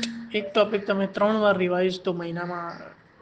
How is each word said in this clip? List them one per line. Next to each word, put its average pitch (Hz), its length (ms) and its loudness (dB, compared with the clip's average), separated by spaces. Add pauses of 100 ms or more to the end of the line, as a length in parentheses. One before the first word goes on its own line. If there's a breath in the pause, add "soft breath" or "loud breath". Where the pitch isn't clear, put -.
(340)
એક 208 200 -2
ટોપિક 208 320 2
તમે 196 200 2
ત્રણ 208 300 2
વાર 208 220 4
રિવાઇઝ 180 420 2
તો 185 120 -2
મહિનામાં 170 600 -6 (500)